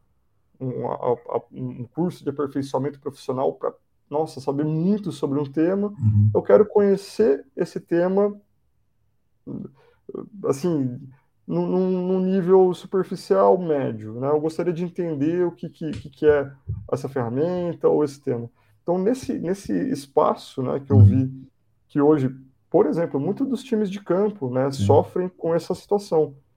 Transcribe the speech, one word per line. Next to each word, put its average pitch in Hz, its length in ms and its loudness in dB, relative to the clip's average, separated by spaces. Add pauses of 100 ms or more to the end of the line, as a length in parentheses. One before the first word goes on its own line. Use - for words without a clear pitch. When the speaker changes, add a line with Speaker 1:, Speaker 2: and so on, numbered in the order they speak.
(600)
Speaker 1:
um, 127 260 -6
a-, - 100 -4
a-, - 440 -4 (100)
um 127 340 -10
curso - 380 -6
de 151 60 -6
aperfeiçoamento 139 680 -6
profissional 135 540 -4
pra, - 200 -6 (340)
nossa, 151 320 -6
saber 139 240 -4
muito 165 480 -2
sobre 139 280 -4
um 143 120 -4
tema. 185 360 0
Speaker 2:
Uhum. 107 440 2
Speaker 1:
Eu 104 120 2
quero - 200 8
conhecer - 800 2 (140)
esse 175 220 -4
tema, 190 600 0 (2000)
assim, 139 540 -2 (480)
num, 175 200 -2
num, 185 400 0
num 185 140 0
nível 185 520 4
superficial 196 840 2
médio, 123 600 -4
né? 135 100 -2
Eu 151 120 2
gostaria 175 320 -2
de 170 100 -6
entender 170 640 -2
o 170 60 -2
que, 175 180 -12
que, 151 220 -10
que, - 180 -12
que - 160 -4
é 143 260 4 (400)
essa 135 160 -4
ferramenta 160 800 -2
ou 156 160 4
esse 143 160 -4
tema. 117 300 -6 (320)
Então, 175 160 0
nesse, 240 420 -2
nesse 190 320 -6 (200)
espaço, - 720 -2
né, 139 160 -2
que 139 120 -8
eu 107 60 8
Speaker 2:
Uhum. 104 80 12
Speaker 1:
vi 131 420 2 (400)
que 143 140 0
hoje, 143 340 4 (340)
por 190 180 4
exemplo, 160 320 -2
muitos 196 280 -2
dos 247 160 -6
times 214 260 -2
de 202 120 -10
campo, 196 480 -2
né, 131 220 0
Speaker 2:
Sim. 135 140 -2
Speaker 1:
sofrem 180 440 2
com 165 240 -4
essa 165 220 -2
situação. 160 600 -2 (220)